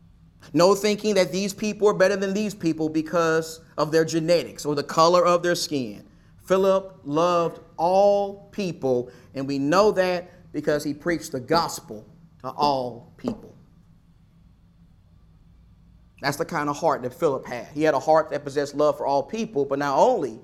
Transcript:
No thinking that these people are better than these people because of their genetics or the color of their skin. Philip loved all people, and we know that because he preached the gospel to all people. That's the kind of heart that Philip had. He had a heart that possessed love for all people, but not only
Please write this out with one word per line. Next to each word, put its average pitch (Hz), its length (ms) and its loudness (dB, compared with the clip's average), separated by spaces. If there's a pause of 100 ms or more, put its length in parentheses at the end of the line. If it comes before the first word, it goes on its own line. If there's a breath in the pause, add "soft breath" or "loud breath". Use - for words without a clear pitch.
(520 loud breath)
No 175 220 6
thinking 208 400 0
that 185 180 2
these 196 220 -4
people 208 340 0
are 208 60 4
better 190 220 2
than 196 180 -2
these 208 220 -4
people 156 340 -2
because 160 720 -2 (160 soft breath)
of 151 140 0
their 160 120 4
genetics 160 600 -2
or 147 80 -2
the 143 100 -2
color 170 400 4
of 175 200 2
their 175 100 2
skin. 131 500 -6 (400 soft breath)
Philip 190 600 0
loved 165 560 0 (180)
all 196 720 2
people, 135 600 -2 (240 loud breath)
and 135 120 -6
we 139 120 -2
know 180 320 4
that 180 600 -4
because 151 300 -2
he 151 80 -6
preached 160 400 -6
the 139 80 -6
gospel 143 640 -4 (420)
to 131 60 -10
all 131 680 -2
people. - 360 -10 (2750)
That's 143 160 -2
the 165 80 -4
kind 147 240 -4
of 147 80 -4
heart 143 260 0
that 123 100 -6
Philip 143 320 -2
had. 117 220 -10
He 147 160 -6
had 156 100 4
a 131 60 0
heart 156 300 2
that 143 140 -6
possessed 143 320 -6
love 147 220 2
for - 80 -6
all 139 160 0
people, 143 440 -4
but 139 140 -4
not 143 180 0
only 165 460 2